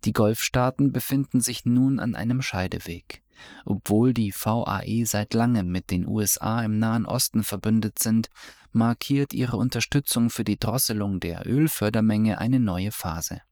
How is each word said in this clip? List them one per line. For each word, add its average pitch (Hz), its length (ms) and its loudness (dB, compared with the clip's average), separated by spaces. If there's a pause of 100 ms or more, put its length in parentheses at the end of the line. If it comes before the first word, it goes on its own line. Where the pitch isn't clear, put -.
Die 110 80 0
Golfstaaten 127 800 2
befinden 135 480 0
sich 120 240 -4
nun 127 340 4
an 110 160 -2
einem 117 260 -2
Scheideweg. 90 840 -6 (400)
Obwohl 107 500 2
die 110 160 0
V 110 340 -2
A 98 200 -4
E 113 180 -2
seit 104 320 -2
langem 113 380 2
mit 90 180 -4
den 90 160 0
U 107 140 -2
S 101 180 0
A 113 240 -2
im 107 160 -2
Nahen 113 260 0
Osten - 380 -2
verbündet 107 560 0
sind, 113 320 0 (400)
markiert 117 640 0
ihre 123 220 -2
Unterstützung 117 720 0
für - 140 -4
die 104 160 0
Drosselung 104 580 -2
der 85 300 -6
Ölfördermenge 110 880 2
eine 127 220 2
neue 95 320 0
Phase. 82 480 -6 (100)